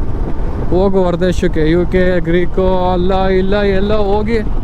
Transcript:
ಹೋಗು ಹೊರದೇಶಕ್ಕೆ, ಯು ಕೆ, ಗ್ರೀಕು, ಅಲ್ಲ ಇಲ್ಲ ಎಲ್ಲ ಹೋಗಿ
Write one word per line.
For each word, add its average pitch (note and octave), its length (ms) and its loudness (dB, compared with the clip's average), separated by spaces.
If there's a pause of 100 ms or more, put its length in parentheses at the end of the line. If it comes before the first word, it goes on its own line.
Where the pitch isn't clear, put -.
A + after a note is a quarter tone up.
(720)
ಹೋಗು G3 340 2
ಹೊರದೇಶಕ್ಕೆ, E3+ 640 0
ಯು F3 160 0
ಕೆ, F#3 340 2
ಗ್ರೀಕು, F3+ 720 0
ಅಲ್ಲ F#3+ 340 0
ಇಲ್ಲ F#3+ 360 0
ಎಲ್ಲ G3+ 320 0
ಹೋಗಿ G#3+ 440 0 (260)